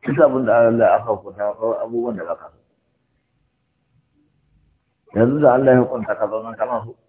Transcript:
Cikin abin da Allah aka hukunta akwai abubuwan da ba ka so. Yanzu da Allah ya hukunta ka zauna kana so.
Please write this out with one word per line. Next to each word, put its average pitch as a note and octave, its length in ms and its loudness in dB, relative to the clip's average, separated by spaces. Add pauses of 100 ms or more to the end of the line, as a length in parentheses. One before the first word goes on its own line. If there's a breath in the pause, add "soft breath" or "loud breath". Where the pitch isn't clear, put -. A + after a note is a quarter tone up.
Cikin C#3 180 0
abin C3 240 2
da A#2 220 4
Allah A2+ 220 4 (100)
aka A2+ 100 -10
hukunta G2+ 400 -6
akwai A2+ 320 -6
abubuwan A#2 360 -6
da E2+ 80 -12
ba E2 100 -8
ka D#2 140 -20
so. - 100 -20 (2500)
Yanzu B2 260 2
da C#3 160 4
Allah C3 180 4
ya B2+ 60 6
hukunta A#2 380 -4
ka A2 100 -4
zauna A2 300 -8
kana A#2 260 -6
so. A#2 100 -16 (160)